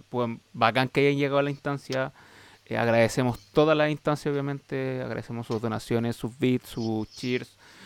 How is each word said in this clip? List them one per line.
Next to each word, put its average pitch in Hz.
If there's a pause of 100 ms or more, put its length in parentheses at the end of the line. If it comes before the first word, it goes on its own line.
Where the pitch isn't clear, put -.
pues, 123 (240)
bacán 117
que 139
hayan 143
llegado 139
a 139
la 143
instancia. 139 (560)
Eh, 113
agradecemos 117 (160)
todas 156
las 151
instancias, 147
obviamente. 139
Agradecemos 117
sus 113
donaciones, 117
sus 120
bits, 127
sus 110
cheers, 123 (360)